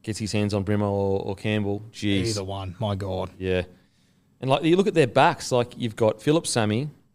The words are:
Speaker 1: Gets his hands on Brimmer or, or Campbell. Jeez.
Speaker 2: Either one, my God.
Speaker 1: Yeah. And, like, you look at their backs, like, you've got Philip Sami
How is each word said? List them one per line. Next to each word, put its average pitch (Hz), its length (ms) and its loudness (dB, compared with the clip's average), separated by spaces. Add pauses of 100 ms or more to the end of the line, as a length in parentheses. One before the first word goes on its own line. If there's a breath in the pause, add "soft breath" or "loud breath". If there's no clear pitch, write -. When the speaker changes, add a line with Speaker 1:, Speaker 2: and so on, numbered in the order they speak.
Speaker 1:
Gets 110 160 -6
his 107 140 -4
hands 104 220 0
on 98 100 0
Brimmer 104 220 0
or, 98 340 0
or 101 160 -6
Campbell. 104 460 -2 (100)
Jeez. 101 340 0
Speaker 2:
Either 104 180 -4
one, 95 360 -8
my 101 160 -2
God. 92 420 -6
Speaker 1:
Yeah. 92 240 0 (840 soft breath)
And, 131 60 -2
like, 143 120 2
you 165 140 4
look 190 100 2
at 196 60 0
their 160 140 4
backs, 143 440 2
like, 120 240 0
you've 117 220 -6
got 107 240 2
Philip 156 260 2
Sami 117 440 0 (240)